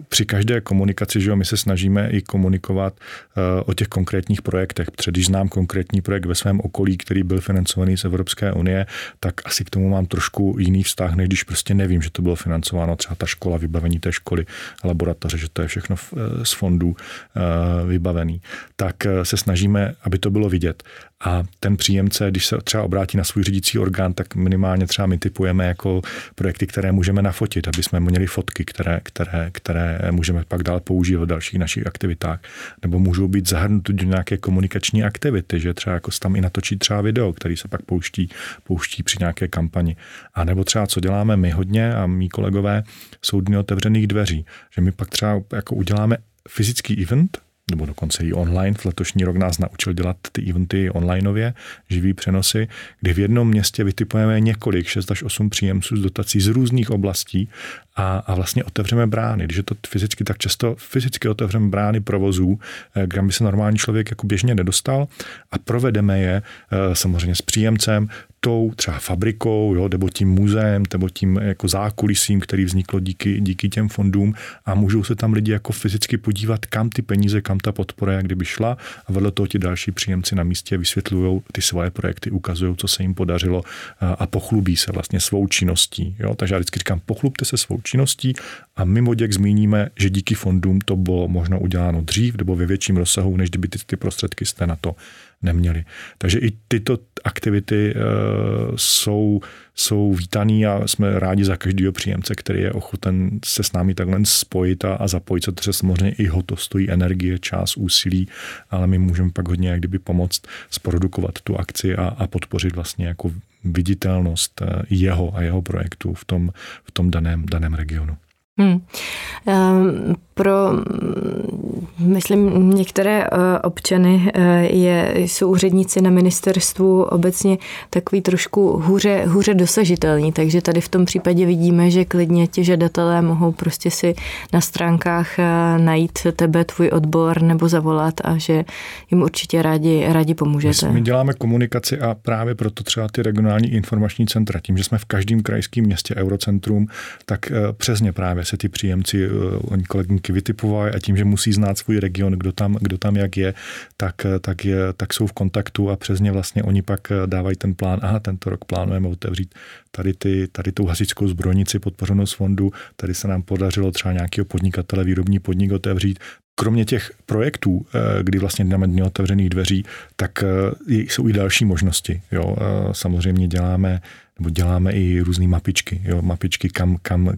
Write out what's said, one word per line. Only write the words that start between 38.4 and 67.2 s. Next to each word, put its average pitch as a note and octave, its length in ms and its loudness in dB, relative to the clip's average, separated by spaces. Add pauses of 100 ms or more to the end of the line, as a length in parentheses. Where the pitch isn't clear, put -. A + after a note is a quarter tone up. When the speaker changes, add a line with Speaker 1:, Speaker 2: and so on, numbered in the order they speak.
Speaker 1:
pouští - 400 -4
při - 160 -2
nějaké F2 280 -2
kampani. E2+ 480 -2 (380)
A F2 100 -2
nebo F#2 200 0
třeba, G#2 240 0
co - 120 -2
děláme G2+ 380 2
my F2+ 120 4
hodně G2+ 440 0
a G2+ 140 0
mý F#2 220 0
kolegové, G2+ 540 0 (380)
jsou G2 200 0
dny G2+ 160 2
otevřených G#2 500 2
dveří. F#2+ 380 0 (300)
Že F#2 60 0
my F#2 100 4
pak F#2 180 -8
třeba G#2 320 0 (120)
jako G#2+ 220 -6
uděláme G#2 420 0 (320)
fyzický G#2+ 540 -2
event, C#3+ 340 0 (360)
nebo D#2 120 -2
dokonce D#2 380 -6
i E2 100 -2
online. F2+ 440 0
V - 80 -10
letošní F#2 380 -2
rok F2+ 140 0
nás F2+ 220 0
naučil F2+ 340 -4
dělat F2 240 -2 (140)
ty G#2 180 -4
eventy F#2 400 0
onlineově, F#2+ 640 0 (360)
živý F#2+ 240 2
přenosy, F#2+ 540 0 (340)
kdy F#2+ 120 0
v E2+ 60 2
jednom A#2 280 4
městě G#2+ 360 2
vytipujeme A2 560 2
několik, A2 480 0
šest - 240 -4
až G2 120 -4
osm G#2+ 260 -2
příjemců G2 480 -2
z G#2 40 0
dotací F#2+ 400 0
z F#2+ 60 4
různých A#2+ 440 2
oblastí G2 580 -2 (460)
a, F#2+ 220 -2
a F#2+ 180 -2
vlastně F2+ 280 -2
otevřeme A2+ 440 0
brány. A2 360 -2
Když E2 140 -4
je G2 60 -2
to G#2+ 120 -6 (120)
fyzicky, G#2 360 -2
tak G2+ 140 -2
často A2+ 400 -2
fyzicky - 520 -4
otevřeme G#2+ 380 0
brány G#2 320 0
provozů, G2 600 2 (360)
eh, G2 120 0
kam F#2+ 200 0
by F#2+ 60 0
se - 100 0
normální G#2 340 2
člověk G#2+ 320 0
jako G#2+ 180 -6
běžně G#2+ 280 2
nedostal C3 520 0 (440)
a - 60 -6
provedeme G#2+ 640 0
je, F#2+ 220 2 (300)
eh, F#2+ 240 0
samozřejmě F2 400 0